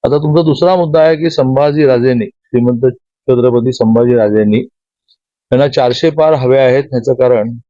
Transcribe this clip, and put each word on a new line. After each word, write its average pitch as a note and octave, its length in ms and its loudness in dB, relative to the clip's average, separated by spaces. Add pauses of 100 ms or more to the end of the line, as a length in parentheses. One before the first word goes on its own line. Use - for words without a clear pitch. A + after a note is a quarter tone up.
आता C#3 140 -2
तुमचा D3+ 240 0
दुसरा E3+ 340 0
मुद्दा E3 240 0
आहे D#3+ 160 2
की D#3+ 140 -4
संभाजी C#3+ 560 0
राजेंनी, B2 400 0
श्रीमंत A#2+ 540 -4 (200)
छत्रपती B2 720 -2
संभाजी A#2 420 0
राजेंनी G#2+ 440 0 (960)
यांना C#3 160 2
चारशे C3 420 0
पार D#3 220 0
हवे C3 260 0
आहेत, C3+ 260 2
ह्याचं B2+ 300 -4
कारण B2 340 0 (220)